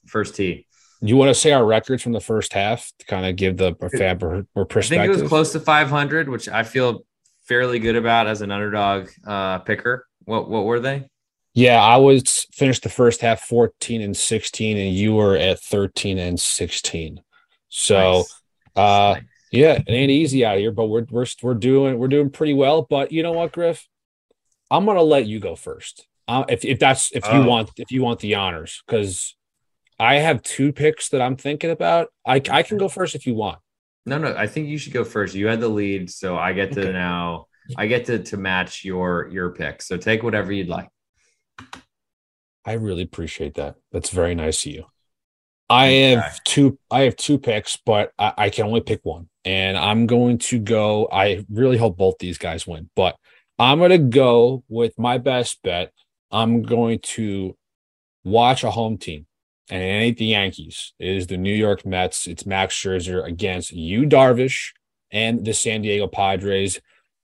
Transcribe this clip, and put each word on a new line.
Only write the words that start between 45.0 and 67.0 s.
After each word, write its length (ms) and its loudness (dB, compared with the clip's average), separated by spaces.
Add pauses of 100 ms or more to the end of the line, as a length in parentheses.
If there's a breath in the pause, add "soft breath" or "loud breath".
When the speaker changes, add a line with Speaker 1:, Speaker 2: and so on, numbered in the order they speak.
Speaker 2:
I 180 4
Speaker 1:
Okay. 280 4
Speaker 2:
have 280 -4
two, 360 2 (100)
I 120 0
have 140 2
two 220 -2
picks, 400 -4
but 400 0
I, 200 0
I 120 2
can 160 -2
only 160 0
pick 220 -6
one. 260 -10 (160)
And 320 -2
I'm 300 2
going 320 2
to 200 -4
go, 520 0
I 380 0
really 280 2
hope 200 0
both 220 2
these 180 -10
guys 280 -8
win, 300 -14
but 220 0 (420 soft breath)
I'm 200 6
gonna 180 8
go 720 4
with 280 -2
my 200 0
best 440 -2
bet. 300 -4 (400)
I'm 320 0
going 360 0
to 560 -8 (680)
watch 400 2
a 80 -2
home 260 -4
team, 300 -14 (420)
and 140 -6
it 20 -4
ain't 320 0
the 100 -2
Yankees. 720 -4
It 180 -4
is 100 -6
the 100 -8
New 160 -4
York 320 -2
Mets. 420 -4
It's 180 -14
Max 280 -2
Scherzer 520 -4
against 480 -6
Yu 320 -2
Darvish 640 2 (400)
and 340 -2
the 80 -2
San 280 -4
Diego 260 -2
Padres. 720 -2 (440)